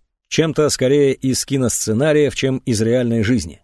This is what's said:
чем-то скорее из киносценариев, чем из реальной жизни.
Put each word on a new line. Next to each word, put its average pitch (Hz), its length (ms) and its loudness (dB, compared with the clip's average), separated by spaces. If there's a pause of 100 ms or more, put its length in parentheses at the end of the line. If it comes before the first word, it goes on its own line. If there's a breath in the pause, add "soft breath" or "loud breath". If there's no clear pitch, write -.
(300)
чем-то 151 400 0
скорее 135 440 2
из 127 300 -4
киносценариев, 131 920 0
чем 135 240 -2
из 113 240 -2
реальной 117 400 0
жизни. 98 400 -2